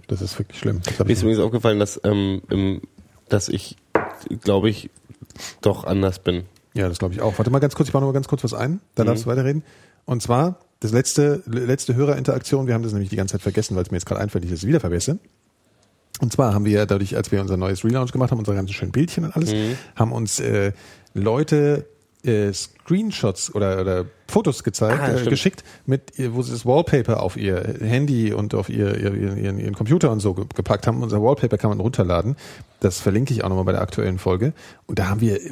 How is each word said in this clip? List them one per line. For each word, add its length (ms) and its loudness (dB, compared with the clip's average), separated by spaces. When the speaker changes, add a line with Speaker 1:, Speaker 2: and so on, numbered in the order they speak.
Speaker 1:
Das 140 -4
ist 160 -8
wirklich 220 -8
schlimm. 260 -2
Das 140 -2
hab 80 0
Speaker 2:
Mir 60 4
Speaker 1:
ich 60 2
Speaker 2:
ist 40 0
Speaker 1:
nie. 80 4
Speaker 2:
übrigens 140 4
aufgefallen, 340 2
dass, 240 -2
ähm, 480 0
im, 300 0
dass 200 0
ich, 280 -6
glaub 220 4
ich, 260 -2
doch 240 2
anders 340 0
bin. 240 -2
Speaker 1:
Ja, 140 0
das 100 -6
glaub 120 -2
ich 100 -6
auch. 180 0
Warte 100 0
mal 100 4
ganz 140 2
kurz, 160 0
ich 40 -2
baue 80 2
noch 80 2
mal 40 0
ganz 140 -2
kurz 160 -2
was 100 -4
ein. 280 -2
Dann 120 2
Speaker 2:
Mhm. 20 2
Speaker 1:
darfst 180 2
du 40 -2
weiterreden. 340 0
Und 180 -4
zwar, 380 2
das 100 -2
letzte, 560 2
letzte 480 0
Hörerinteraktion, 720 0
wir 80 2
haben 80 0
das 80 -4
nämlich 180 -2
die 60 -6
ganze 160 -2
Zeit 100 -2
vergessen, 340 -2
weil 80 2
es 60 -6
mir 80 -2
jetzt 80 -6
gerade 160 -2
einfällt, 240 -2
ich 60 -4
das 160 -4
wieder 140 4
vergesse. 360 0
Und 100 2
zwar 220 4
haben 120 2
wir 80 2
ja 120 4
dadurch, 320 0
als 140 -4
wir 100 2
unser 160 -2
neues 260 -2
Relaunch 280 0
gemacht 200 2
haben, 80 2
unsere 160 -2
ganzen 180 -4
schönen 180 -6
Bildchen 340 0
und 100 -6
alles, 180 0
Speaker 2:
Mhm. 220 -2
Speaker 1:
haben 160 2
uns, 280 -2
äh, 340 0
Leute 720 2
äh, 280 2
Screenshots 1000 -2
oder, 280 0
oder 240 0
Fotos 360 0
gezeigt, 380 0
Speaker 2:
Ah, 80 0
Speaker 1:
äh, 80 2
Speaker 2:
stimmt. 120 0
Speaker 1:
geschickt, 340 0
mit, 340 -4
äh, 140 -4
wo 80 -2
sie 100 -6
das 140 -8
Wallpaper 560 2
auf 160 -4
ihr 440 -2
Handy 520 2
und 220 -2
auf 140 -2
ihr, 280 0
ihr, 160 0
ihren, 300 -2
ihren, 160 -2
ihren 160 -4
Computer 360 4
und 80 0
so 140 2
ge-, 120 -4
gepackt 320 0
haben. 160 2
Unser 180 0
Wallpaper 360 2
kann 120 0
man 100 0
runterladen. 560 0
Das 200 0
verlinke 340 0
ich 100 -2
auch 60 -2
nochmal 160 0
bei 80 2
der 80 0
aktuellen 380 -2
Folge. 340 0
Und 120 -4
da 100 0
haben 120 0
wir 180 2